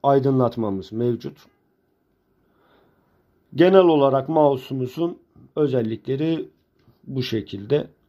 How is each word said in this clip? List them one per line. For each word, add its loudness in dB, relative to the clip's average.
aydınlatmamız 0
mevcut. -6
Genel 6
olarak 2
mouse'umuzun -2
özellikleri -4
bu -6
şekilde. -4